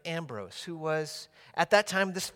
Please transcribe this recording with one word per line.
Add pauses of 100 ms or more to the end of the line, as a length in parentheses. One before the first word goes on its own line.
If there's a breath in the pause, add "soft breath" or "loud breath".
Ambrose,
who
was, (260 loud breath)
at
that
time,
this